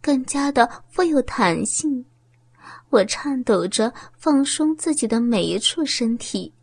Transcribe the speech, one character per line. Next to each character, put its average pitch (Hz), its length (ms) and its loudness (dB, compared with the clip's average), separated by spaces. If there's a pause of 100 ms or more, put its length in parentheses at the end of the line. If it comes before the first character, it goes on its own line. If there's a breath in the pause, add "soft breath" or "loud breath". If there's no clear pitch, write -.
更 269 240 0
加 277 260 -2
的 247 180 4 (200 loud breath)
富 - 140 -2
有 311 200 4
弹 185 420 0
性。 262 400 -2 (840 loud breath)
我 208 160 4
颤 262 400 -4
抖 185 220 2
着 220 260 -2 (240 loud breath)
放 277 280 2
松 311 320 0
自 311 180 -2
己 285 120 -2
的 226 140 0
每 233 220 2
一 170 160 -2
处 - 260 0
身 233 320 -2
体 - 340 -8 (120)